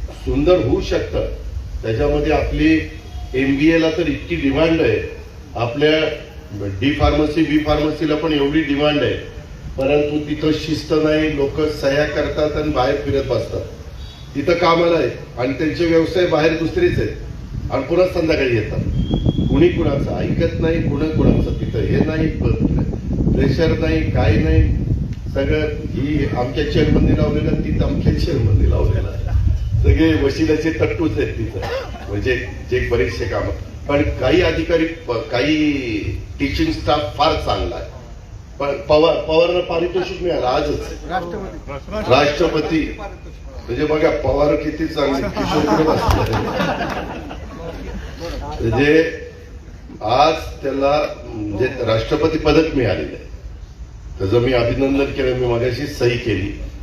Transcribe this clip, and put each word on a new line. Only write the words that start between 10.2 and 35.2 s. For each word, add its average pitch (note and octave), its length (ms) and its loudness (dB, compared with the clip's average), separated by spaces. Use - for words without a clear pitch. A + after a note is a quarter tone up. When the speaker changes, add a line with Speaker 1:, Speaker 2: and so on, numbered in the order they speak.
Speaker 1:
तिथं D3+ 220 0
शिस्त - 420 -2
नाही. D3+ 320 2
लोक C#3 340 0
सह्या C#3+ 360 0
करतात D3+ 460 -2
आणि D#3 200 -2
बाहेर C3 240 2
फिरत - 280 0
बसतात. - 380 -4
तिथं C#3+ 180 0
कामाला E3+ 440 4
आहे B2 440 -4
आणि C3+ 120 0
त्यांचे D#3+ 320 -2
व्यवसाय E3 400 2
बाहेर D#3+ 320 2
दुसरेच F3 420 0
आहेत A2 100 0
आणि C3+ 120 -2
पुन्हा F3 240 4
संध्याकाळी D3 480 2
येतात. - 240 0
कुणी F3+ 180 6
कुणाचं - 500 0
ऐकत - 420 0
नाही, E3 300 2
कुणा C3+ 160 0
कुणाचं - 480 4
तिथं - 260 -4
हे - 260 2
नाही, D#3+ 220 0
प-, - 380 0
प्रेशर D#3 420 2
नाही, D#3+ 340 0
काही D3+ 320 4
नाही. D#3 340 4
सगळं D3+ 340 0
ही D3 580 -2
आमच्या B2 340 -2
चेअरमनने - 460 4
लावलेलं, D3+ 340 2
तिथं - 340 0
आमच्या - 340 0
चेअरमनने - 500 2
लावलेलं - 400 2
आहे. - 180 -4
सगळे D3 400 6
वशिल्याचे D#3 460 2
तट्टूच D#3+ 480 0
आहेत - 200 -2
तिथं, - 220 -4
म्हणजे A2 380 -2
जे B2 80 2
बरेचसे - 460 0
कामं. - 260 -2
पण C#3+ 140 2
काही D3+ 400 2
अधिकारी, D#3+ 440 2
प-, E3 260 -6
काही C#3+ 680 0